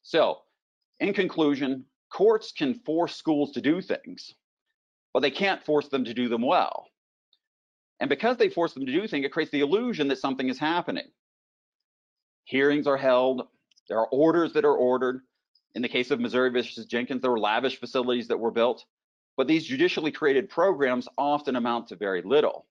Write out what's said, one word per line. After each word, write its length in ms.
So 360
in 160
conclusion, 720
courts 380
can 240
force 400
schools 380
to 80
do 200
things, 540
but 60
they 100
can't 320
force 240
them 200
to 60
do 160
them 140
well. 460
And 100
because 280
they 100
force 260
them 120
to 60
do 140
things, 180
it 60
creates 220
the 80
illusion 480
that 100
something 300
is 100
happening. 480
Hearings 460
are 80
held, 500
there 120
are 80
orders 460
that 100
are 120
ordered. 440
In 60
the 60
case 220
of 80
Missouri 320
versus 360
Jenkins, 360
there 80
were 80
lavish 400
facilities 480
that 140
were 100
built, 340
but 100
these 180
judicially 460
created 380
programs 580
often 380
amount 340
to 80
very 260
little. 480